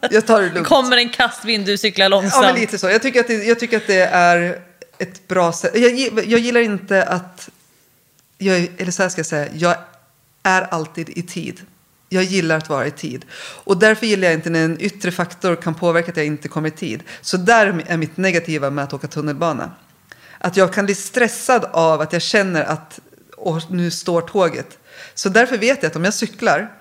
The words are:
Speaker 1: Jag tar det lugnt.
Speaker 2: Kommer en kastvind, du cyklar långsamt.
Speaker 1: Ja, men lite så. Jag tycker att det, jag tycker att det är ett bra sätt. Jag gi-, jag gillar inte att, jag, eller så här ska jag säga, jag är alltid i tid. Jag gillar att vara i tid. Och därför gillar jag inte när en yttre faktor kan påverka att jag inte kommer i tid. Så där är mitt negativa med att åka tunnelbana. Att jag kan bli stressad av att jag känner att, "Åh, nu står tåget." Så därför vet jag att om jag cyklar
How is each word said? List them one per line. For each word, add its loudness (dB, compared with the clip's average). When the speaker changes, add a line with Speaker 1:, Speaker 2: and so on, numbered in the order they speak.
Speaker 1:
Jag 4
tar 6
det 0
lugnt. -2
Speaker 2:
Kommer 4
en 2
kastvind, -2
du 0
cyklar 2
långsamt. 4
Speaker 1:
Ja, 6
men 0
lite -4
så. 0
Jag 4
tycker 2
att 2
det, 0
jag 2
tycker -2
att -2
det 4
är 4
ett -12
bra 2
sätt. -4
Jag 6
gi-, -2
jag 2
gillar 2
inte 0
att, -8
jag, 0
eller -4
så -2
här 0
ska -8
jag -4
säga, -4
jag 0
är 2
alltid -8
i -10
tid. -10
Jag 2
gillar 0
att -6
vara -2
i -4
tid. -12
Och 2
därför 4
gillar 0
jag 4
inte -4
när 2
en -2
yttre -4
faktor -4
kan -4
påverka 0
att -8
jag -2
inte -6
kommer -4
i -6
tid. -8
Så -4
där 4
är -4
mitt -4
negativa -2
med -4
att -10
åka -10
tunnelbana. -4
Att -4
jag 4
kan 0
bli 0
stressad 0
av 2
att -4
jag -2
känner 0
att, -8
"Åh, -4
nu -2
står -2
tåget." -2
Så -4
därför 4
vet 2
jag 0
att -10
om -2
jag 0
cyklar -2